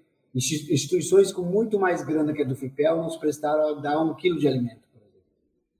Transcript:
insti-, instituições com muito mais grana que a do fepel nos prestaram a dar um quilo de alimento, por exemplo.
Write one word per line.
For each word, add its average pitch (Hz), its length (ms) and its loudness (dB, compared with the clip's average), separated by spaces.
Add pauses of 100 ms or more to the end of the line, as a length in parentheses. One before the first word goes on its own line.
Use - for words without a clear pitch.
(340)
insti-, 147 380 -4
instituições 180 640 2
com 185 80 -6
muito 208 380 0
mais 170 260 0
grana 151 260 0
que 147 120 -2
a - 20 -2
do 127 100 -4
fepel 156 480 0
nos 165 140 -6
prestaram 151 520 0
a 147 120 -6
dar 147 180 0
um 160 140 0
quilo 175 240 0
de 143 100 2
alimento, 123 360 -2 (100)
por - 80 -20
exemplo. - 220 -20 (560)